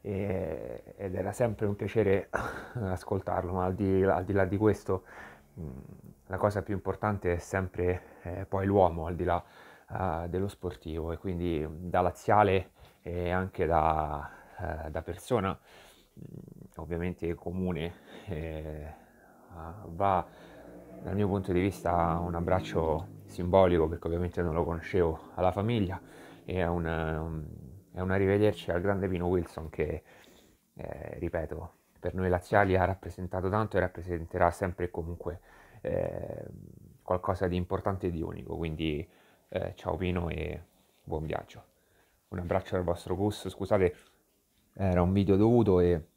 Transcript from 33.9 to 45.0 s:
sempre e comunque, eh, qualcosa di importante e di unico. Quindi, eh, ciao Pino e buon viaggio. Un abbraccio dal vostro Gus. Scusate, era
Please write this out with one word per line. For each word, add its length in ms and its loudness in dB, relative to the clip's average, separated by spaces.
sempre 360 -4
e 40 -4
comunque, 500 -8
eh, 680 -4
qualcosa 460 0
di 80 0
importante 500 -2
e 40 2
di 120 -4
unico. 340 -8
Quindi, 500 -2
eh, 260 -4
ciao 220 -6
Pino 320 -2
e 340 -6
buon 240 -6
viaggio. 380 -8
Un 100 -8
abbraccio 380 -2
dal 80 0
vostro 320 -2
Gus. 320 -2
Scusate, 460 2
era 280 4